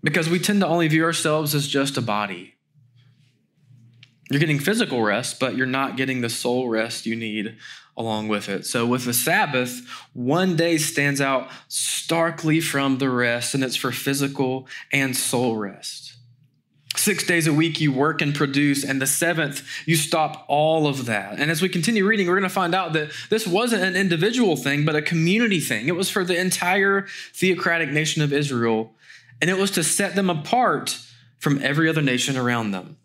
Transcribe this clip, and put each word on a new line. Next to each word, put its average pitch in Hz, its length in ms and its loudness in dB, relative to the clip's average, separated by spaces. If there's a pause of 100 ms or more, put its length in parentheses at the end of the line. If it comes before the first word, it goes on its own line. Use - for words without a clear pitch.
because 160 240 0
we 180 100 2
tend 202 220 2
to 185 60 4
only 165 220 2
view 160 160 4
ourselves 156 500 0
as 143 120 0
just 139 300 0
a 127 60 -2
body. 101 520 -4 (1800)
You're 143 100 2
getting 151 200 2
physical 190 420 0
rest, 107 380 0
but 120 160 -2
you're 131 100 0
not 131 300 -2
getting 131 240 -2
the 117 100 -2
soul 123 380 -2
rest 113 380 -2
you 113 100 -4
need 110 400 -6 (400)
along 107 320 -2
with 104 200 -2
it. 98 160 -4
So 117 220 -2
with 120 180 0
the 123 80 -2
Sabbath, 139 760 0 (260)
one 160 440 0
day 165 220 2
stands 143 420 0
out 135 300 0 (180)
starkly 160 920 0
from 139 380 0
the 135 120 0
rest, 120 440 0
and 135 80 0
it's 123 140 -2
for 123 160 -2
physical 139 760 -2 (240)
and 135 260 0
soul 120 400 0
rest. - 580 -10 (840)
Six - 300 0
days 170 200 4
a 160 60 4
week 156 280 4
you 151 120 4
work 147 300 2
and 143 120 0
produce, 143 500 2
and 135 160 -2
the 135 60 -2
seventh 156 560 0 (240)
you 160 100 2
stop 151 520 0
all 151 380 2
of 135 200 -2
that. 101 320 -4
And 147 120 0
as 160 100 0
we 185 80 2
continue 190 380 0
reading, 202 200 2
we're 180 100 2
gonna 196 120 0
find 180 260 0
out 175 200 -2
that 151 160 -2 (180)
this 220 180 0
wasn't 208 360 2
an 185 140 0
individual 190 600 2
thing, 143 280 0
but 151 120 2
a 151 60 2
community 180 580 2
thing. 123 280 -2
It 175 80 0
was 185 140 -2
for 190 140 0
the 175 140 0
entire 196 680 2 (280)
theocratic 170 560 0
nation 151 320 0
of 143 100 2
Israel, 117 600 0 (460)
and 160 100 2
it 190 80 0
was 196 140 2
to 170 120 0
set 175 300 -2
them 190 160 2
apart 170 680 0 (400)
from 143 240 0
every 151 260 2
other 156 140 0
nation 131 340 0
around 120 340 0
them. 92 340 -8